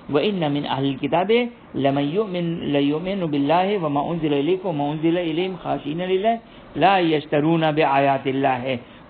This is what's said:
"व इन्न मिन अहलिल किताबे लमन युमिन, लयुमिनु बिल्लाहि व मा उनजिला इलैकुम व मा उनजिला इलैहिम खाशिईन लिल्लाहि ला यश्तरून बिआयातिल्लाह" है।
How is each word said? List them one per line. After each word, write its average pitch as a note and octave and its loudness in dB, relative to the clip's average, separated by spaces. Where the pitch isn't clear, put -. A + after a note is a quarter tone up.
"व C#3 2
इन्न E3 0
मिन C#3+ -2
अहलिल C3+ -2
किताबे F#3+ 0
लमन C#3 2
युमिन, F3 -2
लयुमिनु D#3 0
बिल्लाहि D#3 2
व E3 -2
मा C#3+ 0
उनजिला D3+ -2
इलैकुम F3 0
व C#3+ -4
मा C#3+ -2
उनजिला D#3+ 0
इलैहिम F3 -4
खाशिईन C#3+ -6
लिल्लाहि F#3+ 0
ला F#3 4
यश्तरून D#3+ 2
बिआयातिल्लाह" C#3 2
है। B2 -4